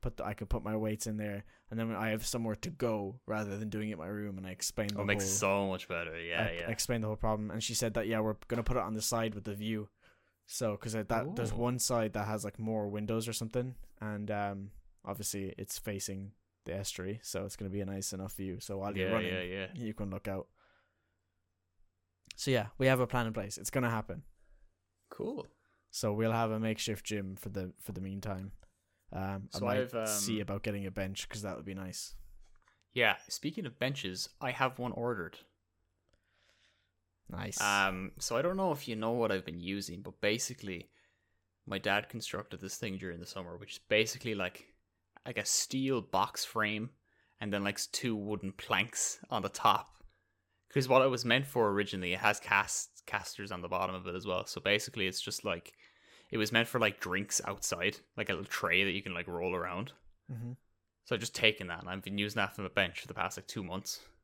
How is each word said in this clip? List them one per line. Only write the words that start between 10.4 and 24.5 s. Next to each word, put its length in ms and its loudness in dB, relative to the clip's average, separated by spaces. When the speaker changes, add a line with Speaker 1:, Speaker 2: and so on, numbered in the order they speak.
Speaker 1:
So, 300 0
'cause 200 -4
I, 80 0
that, 320 0
there's 160 0
Speaker 2:
Ooh. 40 0
Speaker 1:
one 220 2
side 360 2
that 120 0
has, 180 -2
like, 140 -6
more 300 0
windows 400 0
or 40 -4
something, 440 -2
and, 320 -4
um, 400 -2
obviously 520 -4
it's 220 -8
facing 540 -6
the 100 -4
estuary, 480 -4
so 220 -4
it's 120 -8
gonna 140 -6
be 100 -2
a 60 -2
nice 260 -4
enough 220 -6
view. 240 -4
So 200 -6
while 180 -2
you're 100 2
Speaker 2:
Yeah, 80 2
Speaker 1:
running, 180 0
Speaker 2:
yeah, 100 -2
yeah. 320 -4
Speaker 1:
you 200 -4
can 160 -4
look 160 -6
out. 220 -4
So 160 -2
yeah, 180 4
we 100 6
have 100 8
a 80 6
plan 220 2
in 40 -2
place. 260 -4
It's 120 -4
gonna 200 4
happen. 340 -2